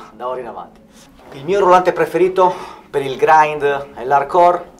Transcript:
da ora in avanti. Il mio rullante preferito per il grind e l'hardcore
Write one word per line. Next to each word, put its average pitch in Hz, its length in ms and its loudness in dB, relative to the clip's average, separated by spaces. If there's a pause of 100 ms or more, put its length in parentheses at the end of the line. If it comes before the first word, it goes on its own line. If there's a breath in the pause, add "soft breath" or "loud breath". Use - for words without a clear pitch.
(140)
da 117 140 -12
ora 127 120 -8
in 120 80 -12
avanti. - 320 -18 (520 loud breath)
Il 139 140 -16
mio 196 160 0
rullante 180 320 4
preferito 180 600 0 (380 loud breath)
per 139 100 -4
il 135 160 -8
grind 151 460 2 (320)
e 110 100 -12
l'hardcore 170 760 2